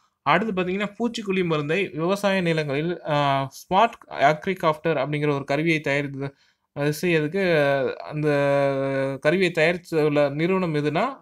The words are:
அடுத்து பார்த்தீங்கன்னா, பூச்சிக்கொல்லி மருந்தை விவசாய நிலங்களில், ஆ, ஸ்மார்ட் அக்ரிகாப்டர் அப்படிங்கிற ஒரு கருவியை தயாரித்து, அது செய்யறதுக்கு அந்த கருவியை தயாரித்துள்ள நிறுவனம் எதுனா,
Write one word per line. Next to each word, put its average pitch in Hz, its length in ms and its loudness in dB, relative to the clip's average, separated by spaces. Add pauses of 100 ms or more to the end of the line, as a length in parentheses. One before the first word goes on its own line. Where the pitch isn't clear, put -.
(220)
அடுத்து 190 320 0
பார்த்தீங்கன்னா, 190 420 -4
பூச்சிக்கொல்லி 202 480 -2
மருந்தை 160 460 -2
விவசாய 196 520 0
நிலங்களில், 160 640 -2
ஆ, 143 440 0
ஸ்மார்ட் - 600 0
அக்ரிகாப்டர் 160 880 0
அப்படிங்கிற 147 360 0
ஒரு 139 100 -4
கருவியை 151 360 0
தயாரித்து, 139 560 -4 (380)
அது 147 280 0
செய்யறதுக்கு 151 920 2
அந்த 151 340 -4 (920)
கருவியை 175 300 2
தயாரித்துள்ள 156 800 2
நிறுவனம் 170 460 0
எதுனா, 147 300 0 (160)